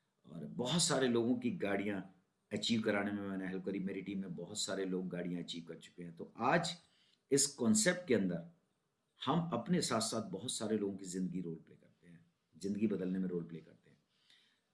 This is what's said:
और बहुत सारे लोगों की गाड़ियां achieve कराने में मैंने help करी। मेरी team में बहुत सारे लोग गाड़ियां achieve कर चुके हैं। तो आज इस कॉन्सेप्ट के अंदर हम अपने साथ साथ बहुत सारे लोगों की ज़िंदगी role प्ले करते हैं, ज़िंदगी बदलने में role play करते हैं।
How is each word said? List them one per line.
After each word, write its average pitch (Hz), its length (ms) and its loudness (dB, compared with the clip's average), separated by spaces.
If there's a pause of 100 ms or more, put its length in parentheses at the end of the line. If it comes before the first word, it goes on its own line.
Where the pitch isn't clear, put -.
(320)
और - 120 -10
बहुत 123 380 0
सारे 131 260 4
लोगों 117 280 4
की 117 140 0
गाड़ियां 98 500 -2 (580)
achieve 113 220 2
कराने 104 320 0
में 101 100 -4
मैंने 95 240 -4
help 92 180 -6
करी। 98 140 -2
मेरी 95 240 -4
team 98 180 -6
में 87 160 -8
बहुत 87 220 -8
सारे 95 260 -2
लोग 92 240 -2
गाड़ियां 87 340 -2
achieve 82 260 -8
कर 82 60 -10
चुके - 280 -16
हैं। 85 140 -12
तो - 200 -12
आज 147 400 2 (560)
इस 139 140 6
कॉन्सेप्ट 120 600 4
के 120 60 6
अंदर 90 320 2 (760)
हम 165 280 2
अपने 170 280 2
साथ 117 200 2
साथ 107 300 -2
बहुत 98 220 -4
सारे 107 260 0
लोगों 98 180 -2
की 98 80 -10
ज़िंदगी 90 360 -2
role 85 140 -6
प्ले - 200 -14
करते - 340 -20
हैं, 85 180 -20 (360)
ज़िंदगी 101 240 0
बदलने 92 320 -2
में 92 100 -2
role 87 160 -4
play 82 140 -12
करते - 320 -20
हैं। - 60 -20 (760)